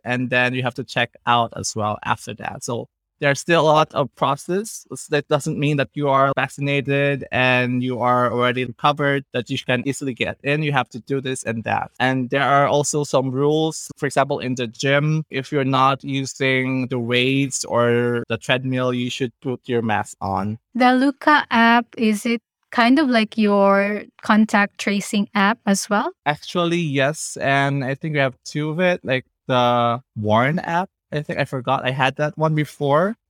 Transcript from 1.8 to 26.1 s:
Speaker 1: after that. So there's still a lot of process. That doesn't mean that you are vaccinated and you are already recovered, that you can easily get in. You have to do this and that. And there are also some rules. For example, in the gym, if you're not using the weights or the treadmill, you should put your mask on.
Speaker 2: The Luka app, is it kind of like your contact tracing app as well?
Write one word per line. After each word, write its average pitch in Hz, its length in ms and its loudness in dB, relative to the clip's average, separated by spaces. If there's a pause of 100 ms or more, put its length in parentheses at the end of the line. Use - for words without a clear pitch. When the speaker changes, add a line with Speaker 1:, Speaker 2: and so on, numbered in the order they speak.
Speaker 1:
after 113 300 -4
that. - 300 -10
So 117 240 -6 (320)
there's 143 180 2
still 170 240 2
a 156 80 6
lot 151 240 4
of 135 220 0
process. 180 680 -4 (260)
That 147 180 -2
doesn't 151 280 0
mean 147 200 0
that 139 180 -2
you 147 140 -2
are 135 260 4
vaccinated 139 960 -2
and 127 500 2
you 127 200 -4
are 123 320 2
already 123 320 0
recovered, 139 680 0
that 123 160 -4
you 135 100 -4
can 123 280 -2
easily 135 260 -4
get 113 300 -10
in. 147 220 -2
You 147 80 -2
have 127 180 0
to 127 80 -14
do 139 220 -4
this 131 240 -8
and 113 180 -4
that. 107 380 -4
And 127 300 0
there 139 120 0
are 139 240 4
also 147 380 0
some 135 260 0
rules. 151 640 -2
For 147 100 -4
example, 139 340 0
in 127 160 -4
the 127 100 -4
gym, 143 640 0
if 135 220 -6
you're 143 120 0
not 135 380 2
using 131 840 -2
the 127 100 -4
weights 127 640 0
or 120 640 2
the 117 80 -2
treadmill, 127 560 -2
you 123 160 -4
should 123 320 -4
put 127 280 -6
your 117 140 0
mask 104 380 -2
on. 98 380 -2 (160)
Speaker 2:
The 247 180 4
Luka 285 600 2
app, 233 340 4 (100)
is 214 300 0
it 233 160 -2 (300)
kind 247 260 4
of 320 100 4
like 226 300 2
your 202 640 2 (200)
contact 214 560 2
tracing 202 560 -2
app 208 300 2
as 202 240 0
well? 226 220 0 (160)